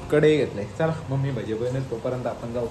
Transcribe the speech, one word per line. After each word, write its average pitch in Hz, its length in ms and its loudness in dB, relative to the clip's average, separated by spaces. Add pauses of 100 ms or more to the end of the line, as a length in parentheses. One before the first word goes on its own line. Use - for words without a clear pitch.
(120)
कढई 151 260 8
घेतली. 110 260 0
चला, 160 300 -2 (160)
मम्मी 139 220 0
भजी 110 220 -4
बनवेल, 123 380 -2
तोपर्यंत 127 340 -2
आपण 117 280 -6
जाऊ 117 180 -2